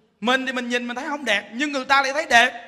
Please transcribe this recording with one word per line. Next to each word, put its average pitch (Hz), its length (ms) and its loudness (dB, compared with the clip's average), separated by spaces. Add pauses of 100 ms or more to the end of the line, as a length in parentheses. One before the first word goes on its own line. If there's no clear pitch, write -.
(200)
Mình 254 260 2
thì 269 60 -4
mình 247 180 -4
nhìn 247 180 -2
mình 240 80 -6
thấy 262 100 -8
không 294 200 -6
đẹp, 202 280 -2
nhưng 285 180 -2
người 262 140 -4
ta 277 160 4
lại 269 120 0
thấy 311 120 -2
đẹp. 247 420 4